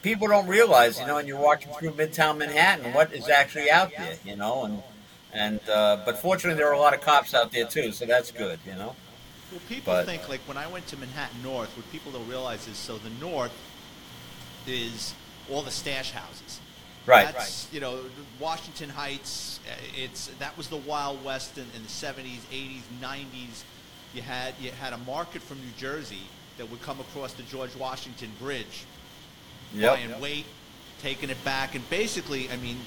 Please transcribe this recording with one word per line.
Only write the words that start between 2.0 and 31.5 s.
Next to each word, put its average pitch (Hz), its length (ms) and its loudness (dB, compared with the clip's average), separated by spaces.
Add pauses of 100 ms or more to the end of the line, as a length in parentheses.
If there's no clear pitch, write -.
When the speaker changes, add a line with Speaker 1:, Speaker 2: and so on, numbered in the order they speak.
Speaker 1:
Manhattan, 147 560 4
what 156 220 6
is 123 140 -6
actually 147 420 6
out 175 260 8
there, 160 260 -6
you 180 140 -12
know, 127 280 0
and, 104 180 -6 (500)
and, 107 360 -2
uh, 104 360 6
but 120 140 0
fortunately 175 400 0
there 147 100 6
are 147 60 6
a 143 40 2
lot 147 140 8
of 139 80 0
cops 143 320 6
out 120 200 4
there 117 120 2
too, 123 280 -2
so 120 120 -6
that's 123 260 4
good, 95 360 -6
you 95 80 -12
know. 107 200 -10 (560)
Speaker 2:
Well, 180 180 -14
people 233 260 -2
Speaker 1:
But 90 120 2
Speaker 2:
think, - 220 -8
like, 135 180 -6
when 139 100 -8
I 151 120 -8
went 180 200 -10
to 151 80 -12
Manhattan 127 460 -10
North, 127 340 -6
what 113 140 -14
people 151 220 -12
don't 120 160 -10
realize 123 400 -8
is, 101 80 -12
so 113 220 -10
the 110 200 -12
North 139 340 -4 (1120)
is 117 480 -6 (360)
all 143 120 -4
the - 80 -8
stash 135 420 -4
houses. - 480 -14 (460)
Speaker 1:
Right. 127 260 10
Speaker 2:
That's, - 400 -6
you 151 80 -6
know, 127 180 -6 (400)
Washington 160 520 -8
Heights, 139 760 -8
uh, 117 80 -10 (220)
it's, 131 300 -8 (120)
that 139 180 -8
was 151 120 -12
the 160 80 -8
Wild 143 480 -4
West 135 340 -8
in, 131 60 -10 (100)
in 113 80 -12
the 107 60 -14
seventies, 131 640 -10
eighties, 135 300 -10 (180)
nineties. 127 640 -12 (500)
You 120 80 -10
had, 127 380 -6
you 127 100 -8
had 127 220 -8
a 117 60 -10
market 160 440 -8
from 139 160 -14
New 127 180 -14
Jersey 127 460 -8 (360)
that 113 120 -12
would 120 120 -14
come 135 180 -10
across 131 320 -10
the 131 120 -14
George 127 300 -10
Washington 127 640 -10
Bridge, 127 460 -8 (880)
Speaker 1:
Yep. 110 200 6
Speaker 2:
buying 120 260 -6
weight, 147 240 -6 (560)
taking 135 300 -6
it 127 140 -8
back, 135 300 -2